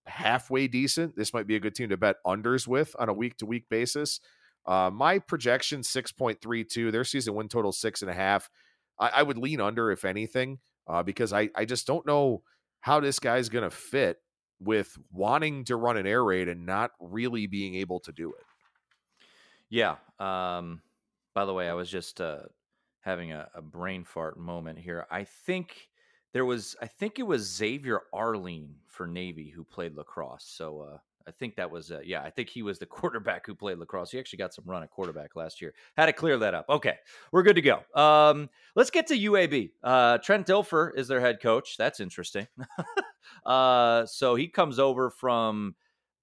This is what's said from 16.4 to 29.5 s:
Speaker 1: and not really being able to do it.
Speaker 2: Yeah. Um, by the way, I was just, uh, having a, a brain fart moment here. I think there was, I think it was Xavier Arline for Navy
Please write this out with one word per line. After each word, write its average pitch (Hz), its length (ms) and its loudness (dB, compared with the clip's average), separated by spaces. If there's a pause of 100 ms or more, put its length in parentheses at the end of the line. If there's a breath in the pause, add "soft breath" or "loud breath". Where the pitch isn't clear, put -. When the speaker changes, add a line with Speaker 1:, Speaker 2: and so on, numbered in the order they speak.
Speaker 1:
and 87 160 -8
not 98 360 -4
really 107 460 -4
being 98 280 -6
able 92 260 -6
to 82 120 -16
do 82 200 -10
it. - 120 -20 (1200 soft breath)
Speaker 2:
Yeah. 107 280 2 (220)
Um, 90 640 -4 (540)
by 98 100 -2
the 98 80 -2
way, 90 160 -2
I 85 60 -4
was 90 160 -6
just, 92 300 -8
uh, 76 240 -8 (560)
having 87 320 -8
a, 76 220 -12
a 87 60 -16
brain 87 440 -10
fart 80 340 -10
moment 85 400 -10
here. 85 320 -10
I 95 140 -8
think - 640 -10 (440)
there 127 140 0
was, 120 340 -4
I 120 60 -10
think 214 320 -10
it 262 60 -6
was 151 180 0
Xavier 107 580 -4 (140)
Arline 90 640 -6 (100)
for - 200 -12
Navy 85 440 -10